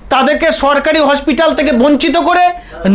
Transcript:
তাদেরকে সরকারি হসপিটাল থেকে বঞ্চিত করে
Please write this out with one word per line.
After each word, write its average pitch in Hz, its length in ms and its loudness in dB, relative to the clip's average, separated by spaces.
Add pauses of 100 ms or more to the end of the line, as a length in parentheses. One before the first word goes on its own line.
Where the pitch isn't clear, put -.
তাদেরকে 285 440 0
সরকারি 285 480 0
হসপিটাল 285 540 0
থেকে 302 180 -2
বঞ্চিত 285 440 0
করে 349 280 2 (500)